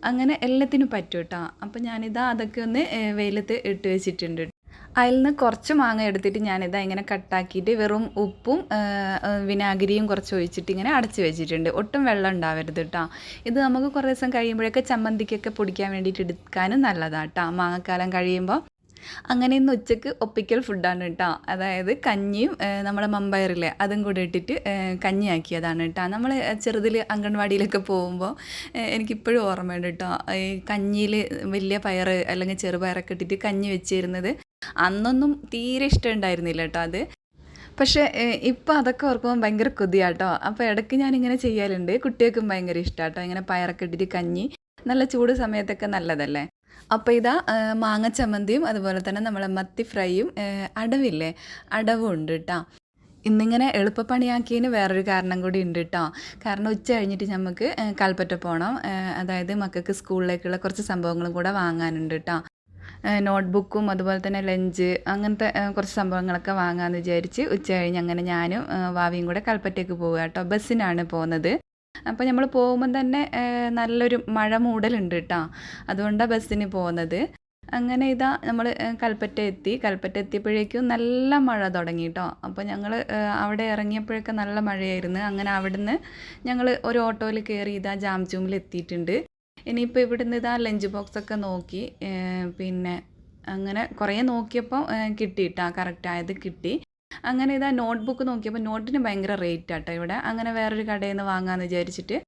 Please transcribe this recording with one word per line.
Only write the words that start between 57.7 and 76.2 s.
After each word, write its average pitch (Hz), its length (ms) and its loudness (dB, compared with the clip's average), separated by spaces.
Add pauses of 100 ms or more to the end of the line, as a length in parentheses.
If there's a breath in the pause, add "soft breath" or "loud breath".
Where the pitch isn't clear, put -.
ഏഹ്, 208 200 -2
കൽപ്പറ്റ 190 400 2
പോകണം. 175 400 -2 (100)
ഏഹ്, 185 300 -4
അതായത് 185 400 -4
മക്കൾക്ക് 196 400 -2
സ്കൂളിലേക്കുള്ള 180 600 -2
കുറച്ച് 185 280 -4
സംഭവങ്ങളും 170 480 -2
കൂടെ 180 200 -2
വാങ്ങാനുണ്ട് 165 640 -2
ട്ടോ. 165 200 -2 (640 loud breath)
ഏഹ്, 208 180 2
നോട്ട്ബുക്കും 196 680 0
അതുപോലെ 190 320 0
തന്നെ 196 220 -2
ലഞ്ച് 185 460 0 (200)
അങ്ങനത്തെ, 208 480 0
ഏഹ്, 202 160 0
കുറച്ച് 196 240 -2
സംഭവങ്ങളൊക്കെ 185 580 0
വാങ്ങാമെന്ന് 175 460 0
വിചാരിച്ച് 175 480 0
ഉച്ച 196 220 0
കഴിഞ്ഞ് 180 300 2
അങ്ങനെ 175 240 0
ഞാനും, 175 480 0
ഏഹ്, 185 200 -2
വാവിയും 175 340 0
കൂടെ 175 160 -2
കൽപ്പറ്റയ്ക്ക് 190 540 -2
പോവുക 165 300 0
ട്ടോ. 165 180 -4
ബസ്സിനാണ് 196 640 0
പോകുന്നത്. 165 440 0 (440)
അപ്പോൾ 233 300 -4
നമ്മൾ 262 220 4
പോകുമ്പം 247 440 4
തന്നെ, 262 300 2 (120)
ഏഹ്, 240 380 0
നല്ലൊരു 233 460 2 (120)
മഴ 214 280 2
മൂടലുണ്ട് 220 600 2
ട്ടോ. 175 220 -2 (460 loud breath)
അതുകൊണ്ടാണ് 208 440 0